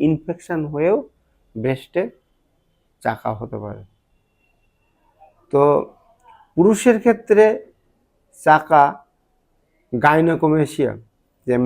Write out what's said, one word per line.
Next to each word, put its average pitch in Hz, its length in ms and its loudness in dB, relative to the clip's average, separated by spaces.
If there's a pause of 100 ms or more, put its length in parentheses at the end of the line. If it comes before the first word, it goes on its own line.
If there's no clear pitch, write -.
ইনফেকশন 160 540 -6 (120)
হয়েও 160 240 0 (580)
ব্রেস্টে 127 480 -6 (1000)
চাকা 113 280 -6 (100)
হতে 113 240 -14
পারে। 104 180 -16 (1700)
তো 139 100 4 (920)
পুরুষের 214 500 2
ক্ষেত্রে 226 400 2 (1000)
চাকা 156 380 4 (1080)
gynecomastia, 151 1000 0 (540)
যে 123 200 -2